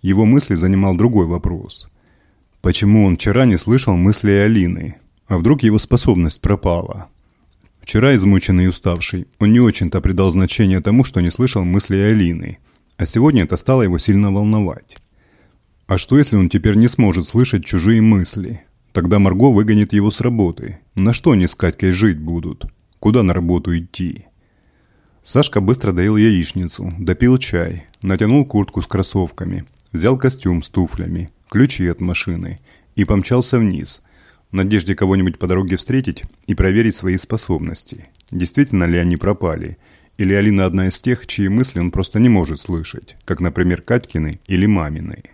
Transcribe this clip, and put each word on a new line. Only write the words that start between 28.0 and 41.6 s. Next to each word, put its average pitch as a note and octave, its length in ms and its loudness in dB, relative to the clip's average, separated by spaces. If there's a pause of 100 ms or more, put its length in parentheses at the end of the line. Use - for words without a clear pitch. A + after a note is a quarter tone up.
натянул G#2+ 420 2
куртку - 380 -2
с - 40 -10
кроссовками, F#2 800 -4 (280)
взял B2+ 260 0
костюм B2+ 440 -2
с - 60 -14
туфлями, F2 640 -6 (200)
ключи A#2+ 380 0
от E2+ 120 -6
машины F2 600 -6 (340)
и G#2 100 0
помчался B2 540 0
вниз, G2 440 -4 (480)
в - 40 -10
надежде F#2+ 400 0
кого-нибудь F#2 440 0
по - 80 -6
дороге F#2 300 -2
встретить B2+ 480 -4 (220)
и G#2 80 -2
проверить G2 400 2
свои F#2 240 -4
способности. - 880 -6 (240)
Действительно F2+ 540 0
ли E2+ 140 2
они F2 180 0
пропали? F2 640 -4 (380)
Или G2 180 0
Алина G2+ 320 2
одна F#2 220 0
из - 120 -6
тех, B2 260 -4
чьи G2 220 -4
мысли A2 320 -2